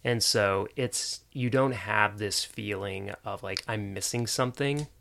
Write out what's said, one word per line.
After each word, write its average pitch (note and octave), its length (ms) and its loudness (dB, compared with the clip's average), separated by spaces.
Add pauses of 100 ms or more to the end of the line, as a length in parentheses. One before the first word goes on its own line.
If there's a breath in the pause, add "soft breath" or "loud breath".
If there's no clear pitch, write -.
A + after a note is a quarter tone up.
And A#2 180 2
so G2+ 520 4
it's, - 460 -2 (120)
you B2 180 0
don't C3 220 4
have G#2 460 2
this G2+ 260 -2
feeling G2+ 680 -6 (120)
of, G2+ 180 -6
like, F#2+ 260 -6
I'm G#2+ 260 -2
missing A#2 320 -2
something, C#3+ 600 0 (140)